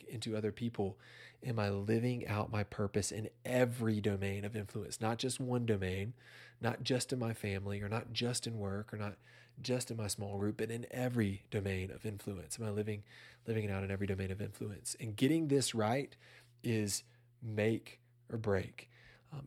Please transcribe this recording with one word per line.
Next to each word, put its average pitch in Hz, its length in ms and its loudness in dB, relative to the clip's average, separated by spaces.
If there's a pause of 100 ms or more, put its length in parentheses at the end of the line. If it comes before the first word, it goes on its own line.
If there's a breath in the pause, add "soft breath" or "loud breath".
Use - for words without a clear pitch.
into 110 280 -4
other 107 160 0
people? 110 460 -2 (460 loud breath)
Am 117 160 0
I 101 100 4
living 113 560 2
out 104 260 0
my 107 120 2
purpose 101 480 0
in 104 180 -4 (140)
every 120 560 4
domain 98 460 0
of 110 100 -4
influence, 104 460 -6
not 113 160 2
just 123 220 -2
one 123 260 0
domain, 98 480 0 (480 loud breath)
not 113 220 0
just 127 280 2
in 131 80 0
my 113 140 0
family, 101 480 -2
or 101 80 -4
not 117 240 -2
just 117 340 0
in 113 100 -4
work, 101 360 -2
or 107 40 -6
not 104 200 -4 (440 loud breath)
just 123 300 0
in 113 60 -4
my 107 100 -2
small 101 320 -4
group, 104 180 2
but 113 140 -2
in 117 180 -6
every 120 600 2
domain 95 400 0
of - 140 -10
influence? 101 540 -6
Am 113 60 -2
I 107 60 0
living, 104 320 -2 (420 loud breath)
living 110 200 2
it 98 60 0
out 98 120 0
in 98 80 0
every 98 160 0
domain 95 240 0
of 98 100 -4
influence? 104 580 -6
And 104 180 -4
getting 151 320 6
this 135 260 4
right 117 400 2 (480 loud breath)
is 107 400 2 (380 soft breath)
make 107 580 0 (320)
or 117 60 -4
break. 101 520 0 (440 loud breath)
Um, 143 140 -8